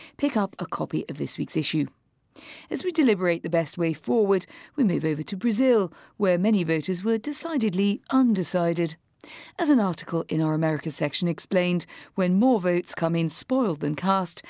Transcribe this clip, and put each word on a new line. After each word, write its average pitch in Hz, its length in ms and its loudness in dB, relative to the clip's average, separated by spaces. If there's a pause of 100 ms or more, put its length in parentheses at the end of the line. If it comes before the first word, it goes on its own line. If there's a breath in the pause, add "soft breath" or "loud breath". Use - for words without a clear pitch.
(180 loud breath)
pick 285 200 0
up 196 220 -2
a 165 80 -6
copy - 420 -4
of 143 80 -10
this 143 220 -6
week's 147 180 -6
issue. 151 300 0 (840 loud breath)
As - 160 -4
we 359 80 -4
deliberate 185 500 2
the 175 60 -4
best 165 280 0
way 165 140 0
forward, 196 540 0 (320 loud breath)
we 277 80 4
move 160 180 2
over 156 200 -2
to 196 120 -8
Brazil, 220 560 2 (240 loud breath)
where 185 220 2
many 196 260 2
voters 165 400 -2
were 226 140 2
decidedly 220 840 -2 (100)
undecided. 175 840 0 (600 loud breath)
As 294 120 0
an 262 120 6
article 165 480 -2
in 156 100 0
our 156 140 2
America 156 360 0
section 151 380 -2
explained, 180 580 0 (300 loud breath)
when 185 240 2
more 240 220 4
votes 180 340 0
come 165 180 0
in 165 160 0
spoiled 208 520 -2
than 147 140 -2
cast, 190 540 -2